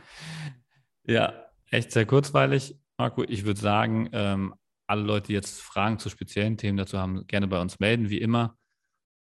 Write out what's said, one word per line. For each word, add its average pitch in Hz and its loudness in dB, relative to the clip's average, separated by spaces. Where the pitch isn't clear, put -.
Ja, - 0
echt 117 0
sehr 113 4
kurzweilig. 139 2
Marco, 123 0
ich 104 -4
würd 104 0
sagen, 110 2
ähm, 98 -2
alle 104 0
Leute, 104 0
die 107 -2
jetzt - -4
Fragen 107 -2
zu - -10
speziellen 104 -4
Themen 101 -2
dazu 98 -4
haben, 92 -4
gerne 101 0
bei 92 0
uns 90 -4
melden, 110 2
wie 104 -2
immer. 117 0